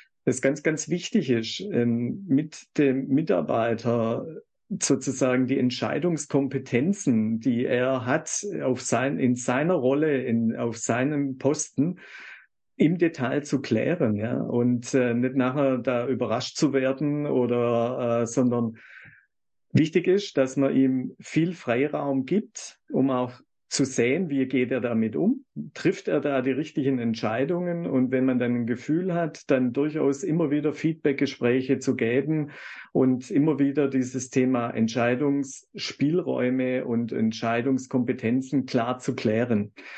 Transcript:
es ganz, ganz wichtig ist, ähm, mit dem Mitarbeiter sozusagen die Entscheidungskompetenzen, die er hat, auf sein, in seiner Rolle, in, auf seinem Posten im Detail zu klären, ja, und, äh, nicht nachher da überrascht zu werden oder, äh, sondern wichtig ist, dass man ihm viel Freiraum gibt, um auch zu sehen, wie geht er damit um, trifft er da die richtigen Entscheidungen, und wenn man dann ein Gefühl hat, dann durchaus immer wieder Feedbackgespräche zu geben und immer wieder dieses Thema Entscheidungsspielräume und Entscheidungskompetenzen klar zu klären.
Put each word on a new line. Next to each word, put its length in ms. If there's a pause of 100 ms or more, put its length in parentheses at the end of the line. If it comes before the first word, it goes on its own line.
(240)
es 160
ganz, 220
ganz 260
wichtig 400
ist, 320
ähm, 680
mit 360 (160)
dem 300
Mitarbeiter 1160 (560)
sozusagen 640
die 120
Entscheidungskompetenzen, 1800
die 260
er 400
hat, 400 (160)
auf 180
sein, 380
in 160
seiner 400
Rolle, 500
in, 320
auf 220
seinem 580
Posten 640 (800)
im 200
Detail 460
zu 180
klären, 560
ja, 240
und, 540
äh, 180
nicht 220
nachher 420
da 320
überrascht 480
zu 160
werden 540
oder, 960
äh, 40
sondern 520 (920)
wichtig 360
ist, 300
dass 180
man 180
ihm 460
viel 320
Freiraum 720
gibt, 540 (120)
um 200
auch 240 (340)
zu 180
sehen, 420
wie 200
geht 220
er 120
damit 340
um, 300 (260)
trifft 340
er 140
da 220
die 80
richtigen 480
Entscheidungen, 880
und 240
wenn 160
man 120
dann 160
ein 120
Gefühl 480
hat, 360
dann 220
durchaus 520
immer 260
wieder 240
Feedbackgespräche 1040
zu 180
geben 540 (420)
und 380
immer 280
wieder 300
dieses 400
Thema 400
Entscheidungsspielräume 2250
und 280
Entscheidungskompetenzen 1500
klar 320
zu 160
klären. 580 (260)